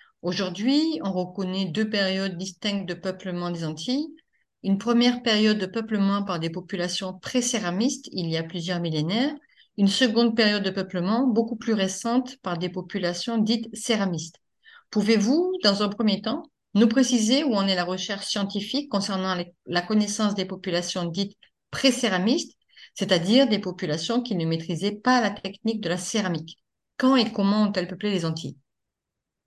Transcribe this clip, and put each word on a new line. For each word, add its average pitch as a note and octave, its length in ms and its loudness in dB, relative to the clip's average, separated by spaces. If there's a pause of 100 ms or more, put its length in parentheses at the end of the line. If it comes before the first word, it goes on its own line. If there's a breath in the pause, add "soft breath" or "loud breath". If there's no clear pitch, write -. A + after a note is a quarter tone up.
(220 soft breath)
Aujourd'hui, G3+ 640 0 (200)
on G3 80 -2
reconnaît F#3 540 -2
deux G#3 240 -2
périodes G3 480 -2
distinctes F#3+ 500 -4
de F3 60 -4
peuplement F3+ 560 -6
des E3 160 -4
Antilles. B3 500 -4 (460 soft breath)
Une G3 160 2
première A#3+ 460 2
période G#3+ 340 4
de F#3+ 80 -2
peuplement G3+ 580 0
par F#3+ 160 -4
des E3 120 -2
populations F3+ 600 -6
pré-céramistes, G#3 1000 -2
il E3+ 180 -4
y D#3+ 80 -2
a E3 60 -2
plusieurs F3 360 -4
millénaires. E3+ 540 0 (460 soft breath)
Une G3+ 80 6
seconde A3+ 480 4
période G#3 280 4
de F#3+ 80 0
peuplement, F#3+ 560 0
beaucoup A3+ 280 2
plus A3+ 180 -2
récente, A#3 680 0
par F3 160 -4
des F3 120 -2
populations F3+ 680 -4
dites A3+ 380 0
céramistes. F3+ 640 -2 (500 loud breath)
Pouvez-vous, A3+ 640 4 (100)
dans G3+ 200 4
un G3+ 60 0
premier G#3 340 0
temps, C4+ 180 -4 (320)
nous A3 140 8
préciser B3 560 4
où C4+ 100 0
en G3 140 2
est F#3+ 80 2
la F3+ 80 0
recherche F#3 420 -6
scientifique G#3 640 -4
concernant F#3+ 460 -2
les, F3 180 -6 (140)
la F3 160 -2
connaissance G#3 500 0
des F#3+ 120 -2
populations F3+ 600 -4
dites F#3+ 320 -4 (320 soft breath)
pré-céramistes, B3 880 0 (380 loud breath)
c'est-à-dire G3 520 4
des G#3+ 120 2
populations F#3 640 -2
qui A3+ 120 -4
ne E3 120 0
maîtrisaient E3 480 -2
pas B3 260 2
la G#3 80 2
technique G#3 520 -6
de E3+ 80 -4
la D#3 80 0
céramique ? E3+ 600 -4 (400)
Quand C4 180 4
et A3 160 2
comment G#3 360 2
ont-elles F#3 200 -2
peuplé F#3 220 -6
les F3+ 160 0
Antilles ? D#3+ 320 -6 (880)